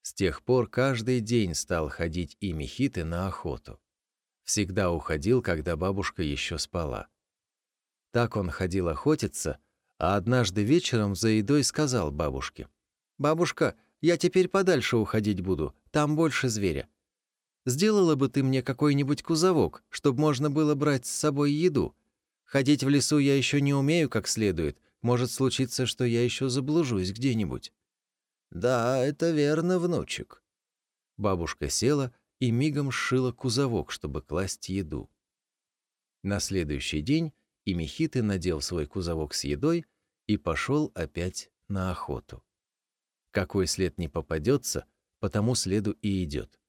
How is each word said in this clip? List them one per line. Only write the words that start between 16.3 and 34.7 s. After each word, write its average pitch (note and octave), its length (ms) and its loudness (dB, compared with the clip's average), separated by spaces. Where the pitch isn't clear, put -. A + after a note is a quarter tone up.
зверя. G2 400 -2
Сделала F3 480 4
бы C3+ 140 2
ты C3+ 160 0
мне C3 180 2
какой-нибудь C#3+ 640 2
кузовок, D#3+ 640 2
чтоб C3+ 280 0
можно D3 340 2
было D3 260 2
брать C#3 280 0
с - 60 -8
собой D3 420 2
еду. D3 440 0
Ходить C#3 400 2
в C3+ 40 2
лесу C#3+ 300 4
я C#3 180 4
еще C#3 220 2
не C#3+ 160 2
умею C#3+ 340 2
как G#2+ 200 -2
следует, E2+ 500 0
может B2 300 2
случиться, C3 520 0
что B2+ 200 -2
я A#2 180 2
еще B2 260 0
заблужусь B2+ 600 0
где-нибудь». A2 640 -2
«Да, B2 520 2
это E3 280 0
верно, D#3+ 480 2
внучек». - 640 -4
Бабушка E2+ 520 -2
села C3+ 460 0
и A#2+ 140 0
мигом C#3 400 0
сшила B2+ 400 0
кузовок, A#2+ 580 -2
чтобы C#2+ 320 -8
класть - 460 -6
еду. D#2 420 -6